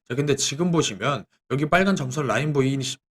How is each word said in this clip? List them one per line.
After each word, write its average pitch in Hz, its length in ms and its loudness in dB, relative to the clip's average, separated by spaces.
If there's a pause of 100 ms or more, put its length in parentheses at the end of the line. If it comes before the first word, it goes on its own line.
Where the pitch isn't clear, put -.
자, 123 80 -6
근데 143 200 2
지금 156 340 -2
보시면 139 560 -2 (240)
여기 143 180 0
빨간 185 280 4
점선 139 320 -4
라인 139 260 0
보이시-, 135 440 0 (120)